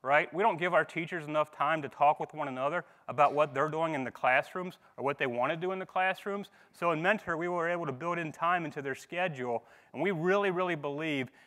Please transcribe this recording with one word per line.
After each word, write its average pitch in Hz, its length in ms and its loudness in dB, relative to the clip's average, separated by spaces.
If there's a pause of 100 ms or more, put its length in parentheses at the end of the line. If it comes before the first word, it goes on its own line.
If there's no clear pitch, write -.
Right? 147 280 4
We 180 100 0
don't 190 160 4
give 175 140 0
our 160 100 6
teachers 160 440 -6
enough 151 280 0
time 156 260 0
to 139 60 -8
talk 151 320 4
with - 140 -8
one 147 160 -4
another 143 340 -2 (240)
about 139 260 4
what 147 200 2
they're 147 160 2
doing 160 240 -2
in 131 100 -2
the 117 80 -6
classrooms 151 640 0 (200)
or 117 80 -8
what 139 120 0
they 139 100 0
want 123 260 0
to - 20 0
do 180 160 -4
in 190 80 -6
the 190 60 -8
classrooms. 190 640 -4 (240)
So 170 180 0
in 156 100 0
Mentor, 170 360 2
we 175 100 -2
were 170 220 0
able 170 160 -2
to 135 80 -4
build 170 240 -4
in 160 160 -4
time 170 320 0
into 147 160 -6
their 139 140 -4
schedule, 135 680 -4 (300)
and 143 100 -2
we 196 80 2
really, 190 400 2
really 180 240 0
believe 147 560 -4 (160)